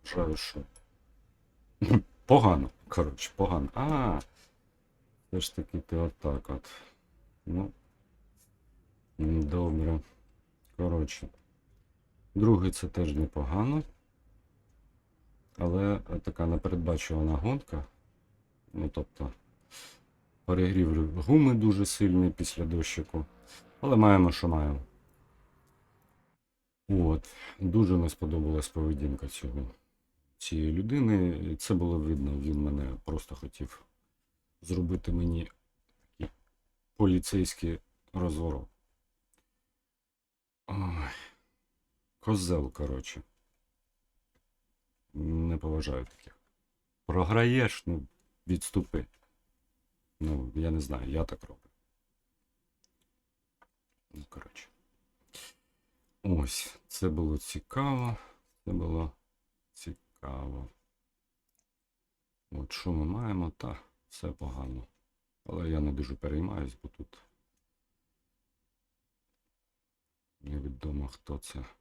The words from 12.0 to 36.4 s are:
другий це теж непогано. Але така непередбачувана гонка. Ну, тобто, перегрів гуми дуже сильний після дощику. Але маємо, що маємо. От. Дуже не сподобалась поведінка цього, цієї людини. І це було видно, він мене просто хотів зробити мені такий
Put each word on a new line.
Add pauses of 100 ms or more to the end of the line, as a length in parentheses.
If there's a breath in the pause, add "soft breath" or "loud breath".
другий
це
теж
непогано. (1800)
Але (240)
така
непередбачувана
гонка. (880)
Ну,
тобто, (1120 loud breath)
перегрів
гуми
дуже
сильний
після
дощику. (560 loud breath)
Але
маємо,
що
маємо. (2000)
От. (320 loud breath)
Дуже
не
сподобалась
поведінка
цього, (720)
цієї
людини. (140)
І
це
було
видно,
він
мене (100)
просто
хотів (800)
зробити
мені (680)
такий (640)